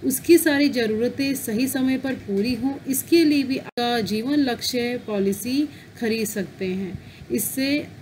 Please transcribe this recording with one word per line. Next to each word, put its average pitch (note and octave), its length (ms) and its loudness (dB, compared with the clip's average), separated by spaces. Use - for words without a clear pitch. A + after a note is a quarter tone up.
उसकी D4+ 320 6
सारी D4 320 4
ज़रूरतें A#3+ 680 0
सही A#3+ 320 -2
समय C4 300 0
पर C4 200 -4
पूरी G#3 380 -2
हों, C4 180 -2
इसके D#4+ 340 4
लिए D4 200 4
भी B3+ 140 -2
आपका A#3+ 440 -2
जीवन A3 380 0
लक्ष्य A#3+ 680 -2
पॉलिसी G#3+ 600 0
खरीद A3+ 280 0
सकते F#3+ 380 -6
हैं। F#3 320 -4
इससे C4+ 540 -2